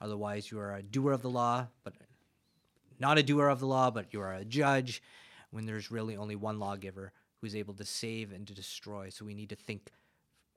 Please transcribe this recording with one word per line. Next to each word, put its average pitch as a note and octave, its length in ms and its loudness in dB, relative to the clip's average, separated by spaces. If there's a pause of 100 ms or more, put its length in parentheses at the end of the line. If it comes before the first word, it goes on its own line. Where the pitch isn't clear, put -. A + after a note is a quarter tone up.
Otherwise, G#2 480 -4
you A2 100 -8
are G2+ 160 -6
a G2 60 -8
doer C3 300 2
of B2+ 100 2
the B2+ 80 -4
law, A#2+ 380 2 (160)
but - 100 -12 (1040)
not C#3+ 200 8
a D3 40 8
doer C#3+ 260 6
of C3 100 4
the C3+ 80 0
law, C3 240 6
but A2 220 -6
you G#2 80 -4
are F#2+ 120 -4
a F#2+ 120 -8
judge, C3 580 2 (480)
when A2 160 -6
there's G#2+ 240 -6
really A2 260 -4
only G#2 180 -6
one G#2+ 220 -4
lawgiver G2 540 -6 (300)
who's G#2+ 140 -6
able G#2 200 -6
to G2+ 100 -10
save A2+ 460 -6
and G2 160 -12
to G2+ 80 -16
destroy. G2 540 -10
So G2+ 160 -14
we G#2 100 -10
need G#2 140 -10
to G#2+ 60 -8
think, - 360 -10 (640)